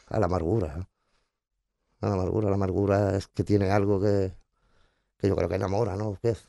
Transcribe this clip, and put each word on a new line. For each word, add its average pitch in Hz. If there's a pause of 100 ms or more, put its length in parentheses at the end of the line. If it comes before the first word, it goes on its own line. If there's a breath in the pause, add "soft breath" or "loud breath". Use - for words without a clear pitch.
a -
la 104
amargura, 85
¿eh? 92 (1120)
A 107
la 104
amargura, 95
la 98
amargura 98
es 98
que -
tiene 98
algo 101
que, 98 (840)
que 101
yo 95
creo 87
que 87
enamora, 98
¿no? 104
Que 117 (140)